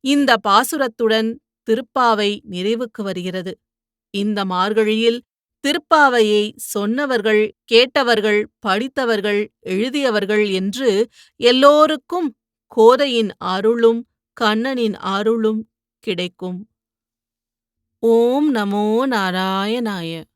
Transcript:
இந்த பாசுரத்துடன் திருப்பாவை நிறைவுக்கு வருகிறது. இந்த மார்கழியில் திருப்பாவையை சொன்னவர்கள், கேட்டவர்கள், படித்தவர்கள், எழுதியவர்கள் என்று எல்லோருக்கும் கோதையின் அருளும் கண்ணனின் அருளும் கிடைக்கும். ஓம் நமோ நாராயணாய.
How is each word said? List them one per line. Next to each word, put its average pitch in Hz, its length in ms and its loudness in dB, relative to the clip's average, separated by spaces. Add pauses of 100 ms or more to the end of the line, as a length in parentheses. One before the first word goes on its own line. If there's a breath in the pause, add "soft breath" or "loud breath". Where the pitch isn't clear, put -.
இந்த 269 360 2
பாசுரத்துடன் 226 1000 0 (320)
திருப்பாவை 220 720 0 (100)
நிறைவுக்கு 220 520 -6
வருகிறது. 185 580 -8 (500)
இந்த 202 340 -2
மார்கழியில் 220 760 0 (440)
திருப்பாவையை 247 920 0
சொன்னவர்கள், 220 1000 -2 (100)
கேட்டவர்கள், 226 840 0 (100)
படித்தவர்கள், 214 1000 -2
எழுதியவர்கள் 214 880 -2
என்று 202 600 -2 (280 soft breath)
எல்லோருக்கும் 294 1000 4 (320)
கோதையின் 240 720 4
அருளும் 226 680 0 (260)
கண்ணனின் 226 600 -2
அருளும் 220 720 -2 (340)
கிடைக்கும். 180 680 -8 (1300)
ஓம் 247 560 2
நமோ 214 520 0
நாராயணாய. 190 1160 -4 (140)